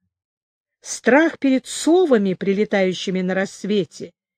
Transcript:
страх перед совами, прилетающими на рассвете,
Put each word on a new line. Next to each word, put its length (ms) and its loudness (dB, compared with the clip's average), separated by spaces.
страх 580 0
перед 300 0
совами, 680 2
прилетающими 840 -2
на 140 -4
рассвете, 800 -6